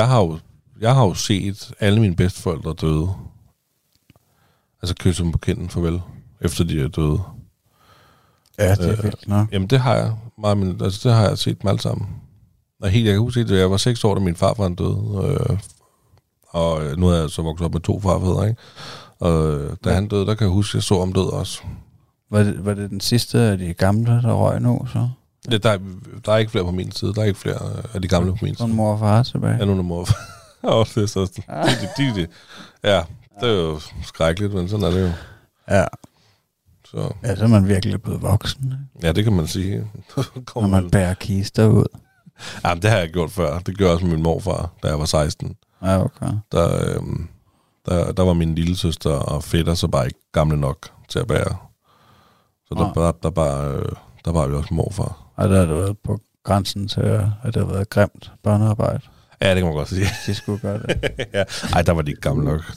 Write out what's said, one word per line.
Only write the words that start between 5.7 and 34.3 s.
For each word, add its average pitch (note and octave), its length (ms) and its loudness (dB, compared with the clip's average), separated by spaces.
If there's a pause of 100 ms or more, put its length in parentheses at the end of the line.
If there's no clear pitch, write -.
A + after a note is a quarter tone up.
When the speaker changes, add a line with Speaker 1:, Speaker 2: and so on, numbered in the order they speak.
Speaker 1:
efter F2 220 0
de E2 200 0
er C2 40 -2
døde. D2+ 320 0 (1400)
Speaker 2:
Ja, G2 160 6
det F2 100 0
er E2 120 2
Speaker 1:
Øh, G#2 60 -4
Speaker 2:
vildt - 240 -4
nok. G#2 240 2
Speaker 1:
jamen, F#2+ 160 0
det C3 120 4
har B2 160 2
jeg. A2+ 180 0 (240)
Meget, G#2 200 2
men, G2 240 0
altså, G#2+ 280 0
det A#2 80 6
har G2+ 100 6
jeg G2+ 100 0
set - 240 -4
dem - 60 -2
alle A2 140 0
sammen. G#2 260 -4 (760)
Og G2 80 -2
helt, A2 160 4
jeg G2+ 80 4
kan G2+ 80 4
huske, A#2+ 200 0
at A2 100 0
jeg F#2+ 200 4
var F#2+ 60 2
seks A#2 260 0
år, G2+ 120 4
da G2 60 0
min F2 140 0
farfar G2+ 280 0
han F2+ 120 -2
døde. F#2+ 640 -2 (120)
Øh, G2+ 100 0 (880)
og, E2 360 -2
øh, C#2+ 120 -4
nu F2+ 120 6
er F2 60 6
jeg D#2+ 140 0
så - 120 -6
vokset E2 240 -4
op E2 80 -2
med E2+ 80 -2
to F#2+ 200 -2
farfædre, F#2+ 480 2
ikke? A#2 120 -4 (580)
Og, D#2+ 340 2
øh, D2+ 300 -6
da F2+ 60 0
Speaker 2:
Ja. F2 60 4
Speaker 1:
han G2+ 120 0
døde, G2 180 0
der G#2+ 100 0
kan G#2+ 120 0
jeg F2+ 60 2
huske, G2+ 180 0
at - 40 -6
jeg G#2 80 0
så F#2+ 160 2
ham F#2 140 -2
død F#2+ 200 0
også. - 280 -6 (680)
Speaker 2:
Var G#2 120 4
det, F#2+ 220 -2
var G#2 80 0
det G2+ 160 -6
den F#2+ 120 -8
sidste A#2+ 380 0
af G#2+ 180 2
de F2 160 -6
gamle, G#2+ 380 2
der A#2+ 220 2
røg G2+ 280 2
nu, A#2+ 320 0
så? A#2 160 0 (420)
Speaker 1:
Ja, A2 60 2
der, G#2 200 2 (480)
der G#2+ 80 0
er A2 40 6
ikke A2 140 0
flere F#2+ 140 0
på F2 60 -2
min F#2 200 -4
side. G2 220 -4
Der G#2 80 0
er A2 40 2
ikke G2 140 0
flere, - 200 -4 (180)
øh, - 60 -8 (100)
af F#2 80 -4
de F#2 60 -4
gamle F2+ 240 2
på F#2+ 140 -4
min G2+ 100 -4
Speaker 2:
Sådan A#2+ 140 -4
Speaker 1:
side. A2+ 80 0
Speaker 2:
mor G#2+ 160 2
og G#2+ 60 -2
far A2 240 4
tilbage. A2 360 -2
Speaker 1:
Ja, G2+ 60 0
nu G2 120 2
er F#2 40 -2
mor F2 180 -4
og F2 80 -6
far. G#2+ 100 2 (460)
<laughs> B3 140 2
Åh, A2+ 80 4 (100)
det G#2+ 80 2
er G2+ 40 0
så, F#2+ 420 -4
Speaker 2:
Ja. - 140 -8
Speaker 1:
de, - 40 2 (300)
de, C3+ 180 0
de, F2+ 60 -2
de. E2 60 -2 (560)
Ja, F#2+ 200 4 (380)
det B2 80 2
er A2 120 4
jo D#2 180 -2 (240)
skrækkeligt, F2+ 500 -2